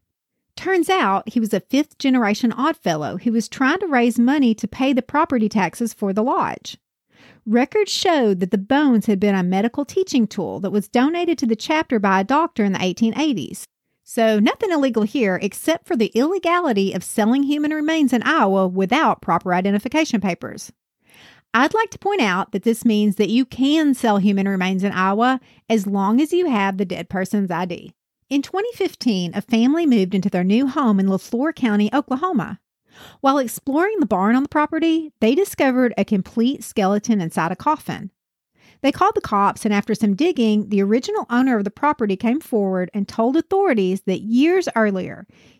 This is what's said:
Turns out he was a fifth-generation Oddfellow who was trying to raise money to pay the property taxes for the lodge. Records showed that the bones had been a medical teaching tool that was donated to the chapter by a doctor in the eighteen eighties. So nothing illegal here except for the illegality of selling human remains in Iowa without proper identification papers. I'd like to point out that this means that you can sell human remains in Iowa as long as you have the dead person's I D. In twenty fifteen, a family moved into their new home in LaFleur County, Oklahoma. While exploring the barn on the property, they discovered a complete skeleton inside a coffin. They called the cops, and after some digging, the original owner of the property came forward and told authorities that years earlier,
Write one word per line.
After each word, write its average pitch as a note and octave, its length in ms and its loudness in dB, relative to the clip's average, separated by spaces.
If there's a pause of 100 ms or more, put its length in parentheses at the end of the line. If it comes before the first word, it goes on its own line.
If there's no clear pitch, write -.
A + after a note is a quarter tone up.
(560)
Turns F4 340 0
out A3 400 0
he A#3+ 100 -4
was A3 140 0
a F#3+ 60 0
fifth-generation B3 920 0
Oddfellow E3+ 640 -2
who A#3 140 -2
was A3 180 -2
trying C#4 300 0
to G4+ 80 -4
raise B3 300 2
money B3 380 2
to G#3 120 -6
pay C#4 260 -2
the B3 100 0
property C#4 460 0
taxes G#3+ 440 -2
for G3 180 -4
the G#3 120 -2
lodge. - 540 -4 (680)
Records C4 460 0
showed B3 480 2
that F3+ 120 -4
the G#3+ 60 2
bones B3 480 2
had G3+ 140 2
been G3+ 160 2
a F#3+ 80 0
medical G3 420 -2
teaching F#4 400 0
tool B2+ 360 -6
that F#3+ 100 -4
was G3+ 160 -2
donated E4 500 0
to - 80 -4
the A3+ 100 0
chapter D4+ 440 -2
by G3 220 2
a - 20 -4
doctor C#4+ 400 0
in G3 100 0
the F3 100 -4
eighteen G3 360 0
eighties. C4+ 480 -4 (360)
So A3 360 2
nothing F#4 320 0
illegal C4+ 320 2
here G#3 380 0
except - 460 -4
for F4+ 80 -2
the A3 120 2
illegality D#4 840 0
of F#3 120 -6
selling A#3 400 0
human D4 300 -2
remains D#4 380 0
in A#3 120 0
Iowa G3+ 440 2
without F#3+ 540 0
proper F3+ 320 -2
identification G#3 680 0
papers. - 500 -6 (840)
I'd B3+ 200 2
like A4 180 0
to - 80 -16
point G4+ 200 -2
out G3 320 0
that G3+ 120 -4
this A3+ 200 0
means G#3 320 2
that G3+ 140 0
you B3 160 2
can C#4+ 480 2
sell A3 240 2
human G3 320 2
remains F#3 340 -2
in G3+ 80 -2
Iowa G#3+ 480 0 (300)
as A3 180 0
long G3+ 320 2
as D4+ 140 0
you F4 140 2
have G3 300 0
the G3+ 60 -2
dead F3 240 -6
person's F#3+ 440 -2
I E3+ 120 -4
D. - 300 -10 (360)
In C#4 120 0
twenty G#4 320 -4
fifteen, F#3+ 600 -2
a G3+ 80 -4
family C4 440 2
moved G3+ 280 2
into G3 160 0
their F3+ 140 0
new A3 240 2
home B3+ 320 2
in F#3+ 80 2
LaFleur A#3 480 -2
County, G#3 380 0
Oklahoma. C4+ 640 -4 (640)
While C#4 160 2
exploring D4+ 640 -2
the C4+ 40 2
barn G3+ 300 2
on C4+ 80 2
the D4+ 60 -4
property, D#4+ 720 0
they A3+ 140 4
discovered C4 600 2
a G3 60 0
complete A3+ 640 -2
skeleton G#3 560 0
inside E3+ 320 -4
a - 20 -6
coffin. - 560 -4 (720)
They C4+ 100 2
called G4 220 0
the G4+ 80 -2
cops, G3+ 420 0
and G#3+ 80 0
after G3+ 220 -2
some G3+ 220 0
digging, A3+ 540 0
the G3+ 120 2
original B3+ 480 0
owner B3+ 260 2
of G3+ 100 -2
the G3+ 40 -4
property A3+ 480 -2
came A#3+ 220 -2
forward F#3+ 560 -2
and G3+ 120 -2
told B3 300 0
authorities C4 720 0
that F#3 140 -2
years D#4 540 2
earlier, G3 520 -2 (320)